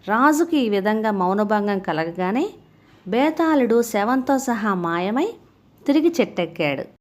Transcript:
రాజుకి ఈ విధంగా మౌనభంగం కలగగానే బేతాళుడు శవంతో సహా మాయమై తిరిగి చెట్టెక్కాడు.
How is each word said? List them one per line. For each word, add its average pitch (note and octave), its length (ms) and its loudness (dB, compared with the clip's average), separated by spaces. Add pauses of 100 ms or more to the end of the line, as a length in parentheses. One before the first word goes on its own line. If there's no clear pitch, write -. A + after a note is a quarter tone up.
రాజుకి D4 500 4
ఈ A#3+ 100 2
విధంగా G#3+ 420 0
మౌనభంగం G3+ 680 0
కలగగానే F3+ 720 -4 (580)
బేతాళుడు C4+ 760 2
శవంతో B3 560 0
సహా A3 360 -2
మాయమై F#3 540 -2 (580)
తిరిగి D#4 340 2
చెట్టెక్కాడు. E3 640 -2 (160)